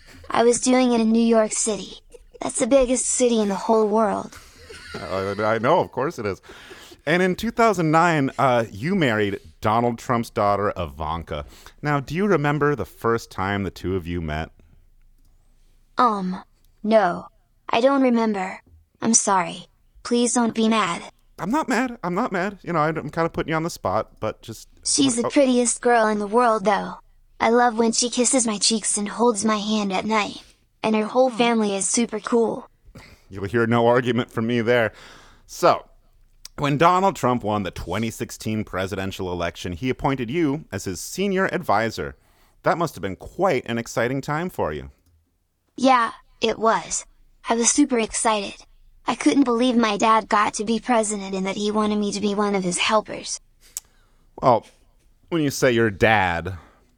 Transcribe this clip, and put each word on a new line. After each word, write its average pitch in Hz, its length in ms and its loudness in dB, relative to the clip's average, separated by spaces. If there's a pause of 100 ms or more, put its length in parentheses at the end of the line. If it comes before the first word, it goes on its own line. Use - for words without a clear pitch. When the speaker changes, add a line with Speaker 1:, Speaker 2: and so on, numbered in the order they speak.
(300)
Speaker 1:
I 233 140 2
was 240 160 4
doing 254 320 2
it 233 80 2
in 226 120 2
New 226 120 4
York 226 280 2
City. - 460 -6 (420)
That's - 180 -6
the 262 80 0
biggest 254 400 2
city 240 340 2
in 208 80 0
the 202 60 -2
whole 220 340 2
world. 202 480 0 (580)
Speaker 2:
Uh, 95 440 -4
I 110 200 0
know, 143 220 2
of 101 120 -4
course 143 260 -6
it 107 80 -6
is. 95 140 -4 (640)
And 175 180 2
in 185 140 2
two 226 160 -6
thousand 185 400 2
nine, 160 460 4
uh, 123 320 2
you 127 260 -4
married 107 420 2 (220)
Donald 117 380 2
Trump's 117 320 -2
daughter, 101 460 0
Ivanka. 78 680 -6 (380)
Now, 143 180 0
do 139 140 -8
you 190 120 0
remember 147 480 2
the 104 100 -4
first - 460 -4
time 98 320 -2
the 87 80 -4
two 90 240 -4
of 85 120 -4
you 87 140 -6
met? 78 300 -4 (1500)
Speaker 1:
Um, 196 440 0 (400)
no. 196 460 2 (400)
I 233 120 2
don't 269 220 4
remember. 220 580 0 (400)
I'm 226 140 2
sorry. 180 520 0 (360)
Please 240 320 0
don't 233 200 0
be 220 140 2
mad. 190 340 -2 (360)
Speaker 2:
I'm 165 120 -6
not 294 180 0
mad. 240 340 -2
I'm 175 120 -4
not 233 180 -2
mad. 190 300 -4
You - 100 -8
know, 170 80 0
I, 151 80 2
I'm 156 220 -6
kinda 165 180 0
putting 160 220 -6
you 160 60 -2
on 160 60 -2
the 165 80 -4
spot, - 500 -4
but - 220 -6
just - 260 -16 (160)
Speaker 1:
She's 269 320 2
the 240 100 -2
Speaker 2:
oh. - 40 -4
Speaker 1:
prettiest 247 500 2
girl 233 260 4
in 214 120 0
the 208 80 -4
world, 220 380 2
though. 185 300 0 (460)
I 226 100 2
love 240 260 4
when 226 160 2
she 247 160 -2
kisses 240 380 0
my 208 120 -2
cheeks - 380 0
and 208 120 -4
holds 208 360 0
my 220 120 0
hand 208 360 -2
at 190 140 -2
night. 208 360 -2 (400)
And 220 120 0
her 214 120 0
whole 254 240 2
Speaker 3:
Aw. 226 60 -8
Speaker 1:
family 226 380 2
is 190 140 -4
super 220 320 -2
cool. 233 480 -2 (600)
Speaker 2:
You'll 98 160 -8
hear 117 220 2
no 117 220 4
argument 120 420 2
from 113 160 -4
me 120 140 0
there. 113 320 2 (540)
So, - 420 0 (680)
when 143 220 0
Donald 180 380 4
Trump 123 260 0
won 104 220 -2
the 87 80 -6
twenty 110 380 -4
sixteen 110 540 -6
presidential 95 680 -6
election, 87 400 -6
he 123 180 -6
appointed 127 400 -4
you 156 420 -2
as 98 120 -8
his 92 160 -8
senior 190 520 -2
advisor. 107 640 -2 (460)
That 165 160 2
must 165 160 -2
have 90 80 -12
been 98 140 -6
quite 180 500 -2
an 117 120 -4
exciting 123 420 -2
time 151 280 -4
for 87 240 -4
you. 69 180 -10 (840)
Speaker 1:
Yeah, 247 360 2 (280)
it 226 180 -2
was. 196 460 -2 (440)
I 233 80 0
was 233 140 2
super 254 280 2
excited. 214 560 -2 (540)
I 240 80 -2
couldn't 277 280 4
believe 240 320 2
my 220 200 2
dad 220 320 2
got 208 260 2
to 214 100 -6
be 220 160 -2
president 208 540 -2
and 190 120 -4
that 190 100 -4
he 208 140 -2
wanted 208 280 0
me 208 140 -2
to 202 80 -6
be 202 140 0
one 202 200 0
of 190 100 0
his 180 140 -2
helpers. 196 600 -2 (1000)
Speaker 2:
Well, 120 260 4 (640)
when 165 140 -2
you 143 80 0
say 135 220 2
your 113 180 2
dad, 95 640 2 (440)